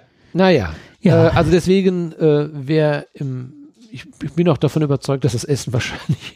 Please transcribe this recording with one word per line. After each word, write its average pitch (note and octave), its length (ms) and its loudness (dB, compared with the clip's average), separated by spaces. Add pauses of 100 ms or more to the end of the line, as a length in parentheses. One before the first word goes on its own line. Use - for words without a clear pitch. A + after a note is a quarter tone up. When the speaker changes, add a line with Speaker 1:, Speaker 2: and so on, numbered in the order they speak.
(340)
Speaker 1:
Naja. D#3+ 400 2 (280)
Speaker 2:
Ja. E3 260 6
Speaker 1:
Äh, D#3+ 40 0
also D#3+ 200 2
deswegen, F3+ 640 2
äh, D3 380 0
wer D3 640 -2
im, B2+ 380 -8 (360)
ich, - 160 -20 (160)
ich D#3 120 -8
bin F3 160 0
auch C3 80 2
davon D#3 260 0
überzeugt, C#3 400 -2
dass C3+ 80 2
das A#2+ 120 -4
Essen B2 300 -4
<laughs> - 0 -
wahrscheinlich - 640 -6